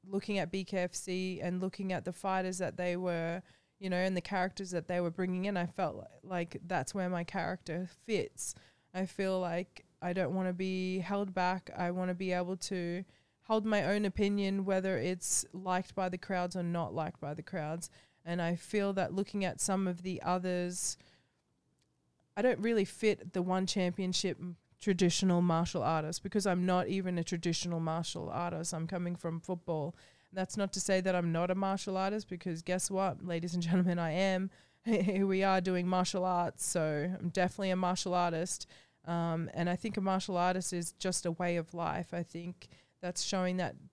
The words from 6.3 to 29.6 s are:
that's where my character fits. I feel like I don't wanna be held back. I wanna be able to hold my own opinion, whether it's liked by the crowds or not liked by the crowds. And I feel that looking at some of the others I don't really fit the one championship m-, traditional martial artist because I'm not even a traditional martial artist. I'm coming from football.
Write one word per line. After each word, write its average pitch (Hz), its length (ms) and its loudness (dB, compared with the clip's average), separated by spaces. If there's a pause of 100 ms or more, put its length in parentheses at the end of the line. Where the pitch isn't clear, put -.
that's 170 280 -2
where 185 140 0
my 175 160 -2
character 175 640 -4 (160)
fits. - 500 -2 (380)
I 190 140 -2
feel 190 340 0
like 175 460 -4 (160)
I 175 100 -2
don't 185 220 2
wanna 185 180 0
be 185 460 0
held 196 340 -2
back. 180 440 0
I 175 160 0
wanna 180 220 0
be 185 180 -2
able 180 240 0
to 175 480 -4 (380)
hold 220 220 2
my 208 200 4
own 208 200 4
opinion, 196 600 2
whether 190 340 2
it's 180 540 0
liked 185 420 -2
by 185 140 0
the 180 100 -4
crowds 180 380 -2
or 180 60 -2
not 170 320 -2
liked 156 260 -4
by 147 140 -6
the 160 80 -10
crowds. 160 460 -6 (360)
And 170 180 -2
I 170 140 2
feel 202 380 0
that 190 200 0
looking 196 300 -2
at - 160 -2
some 190 260 2
of 180 160 -2
the 185 200 -4
others 180 720 -2 (1400)
I 208 60 0
don't 247 180 4
really 220 240 2
fit 202 480 0
the 180 100 0
one 185 240 2
championship 185 720 0
m-, 175 160 -10 (240)
traditional 180 640 4
martial 170 400 2
artist 156 400 0
because 196 240 0
I'm 180 200 2
not 180 220 4
even 185 300 0
a 165 60 0
traditional 170 560 0
martial 165 500 -2
artist. 170 420 -4
I'm 165 140 -4
coming 175 300 -2
from 165 240 -4
football. 170 540 -4 (380)